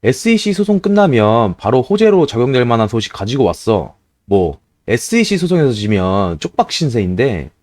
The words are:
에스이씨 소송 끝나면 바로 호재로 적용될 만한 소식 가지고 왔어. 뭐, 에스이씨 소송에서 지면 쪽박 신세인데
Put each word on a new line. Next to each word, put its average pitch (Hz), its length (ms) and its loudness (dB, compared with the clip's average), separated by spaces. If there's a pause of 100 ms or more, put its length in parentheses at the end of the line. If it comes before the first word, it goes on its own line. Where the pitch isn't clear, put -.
에스이씨 214 480 0
소송 196 300 0
끝나면 117 720 2
바로 127 260 0
호재로 202 440 2
적용될 127 400 0
만한 117 240 0
소식 110 240 -6
가지고 120 320 -2
왔어. 95 500 -2 (300)
뭐, 92 340 0 (300)
에스이씨 202 480 0
소송에서 165 340 0
지면 98 680 -2
쪽박 - 340 -4
신세인데 104 760 -2 (120)